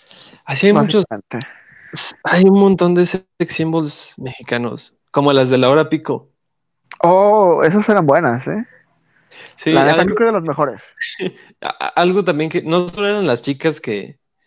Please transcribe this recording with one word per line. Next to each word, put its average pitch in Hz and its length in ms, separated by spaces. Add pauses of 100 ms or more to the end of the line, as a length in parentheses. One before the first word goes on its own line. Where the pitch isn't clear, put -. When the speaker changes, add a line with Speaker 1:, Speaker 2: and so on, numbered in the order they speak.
(440)
Speaker 1:
Así 143 240
hay 208 40
muchos, 202 360
Speaker 2:
Básicamente. - 300 (880)
Speaker 1:
hay 180 200
un 196 140
montón 180 360
de 180 120
sex 190 200 (220)
symbols 160 680
mexicanos, 120 760 (160)
como 143 220
las 131 180
de 127 80
la 127 120
hora 151 180
pico. 151 420 (720)
Speaker 2:
Oh, 185 640
esas 202 240
eran 196 180
buenas, 139 400
¿eh? 202 180 (920)
Speaker 1:
Sí, 160 160
Speaker 2:
La 139 120
neta, 160 180
Speaker 1:
algo, 190 120
Speaker 2:
creo - 40
que 233 80
de 226 60
las 180 120
mejores. 139 380 (360)
Speaker 1:
<laughs> - 420
a-, - 260
a-, - 100
algo 180 280
también 160 260
que 160 120
no 175 260
solo 202 200
eran 208 180
las 120 160
chicas 147 380
que 107 380 (280)